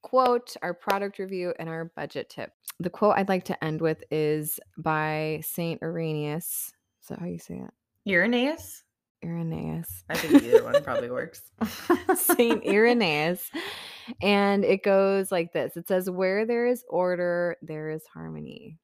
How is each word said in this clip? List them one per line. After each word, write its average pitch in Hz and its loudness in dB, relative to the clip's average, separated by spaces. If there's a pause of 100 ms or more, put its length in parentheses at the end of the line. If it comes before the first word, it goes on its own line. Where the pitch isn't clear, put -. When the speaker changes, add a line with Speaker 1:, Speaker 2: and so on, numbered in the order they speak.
Speaker 1:
quote, 247 2
our 180 -4
product 196 -4
review, 185 -4
and 165 -8
our 165 -6 (100)
budget - -8
tip. - -12 (260)
The 175 -4
quote - 4
I'd 196 2
like 190 0
to - -6
end 156 -4
with 160 0
is 156 -2 (160)
by 156 -2
Saint 170 -6
Irenaeus. 160 -6 (300)
Is - -20
that - -10
how 170 -8
you 175 -8
say - -14
it? - -14 (400)
Speaker 2:
Irenaeus? 240 0 (400)
Speaker 1:
Irenaeus. 165 -6
Speaker 2:
I 160 -4
think 294 6
either - 6
one - 2
probably - -4
works. - -10 (320)
Speaker 1:
<laughs> 349 2
Saint 233 2
Irenaeus. 196 4 (680)
And 202 4
it 190 4
goes 196 4
like 170 0
this. 143 -2
It 170 -14
says, 185 0
"Where 190 0
there 240 0
is 247 0
order, 175 0
there 156 -8
is 156 -6
harmony." 160 -14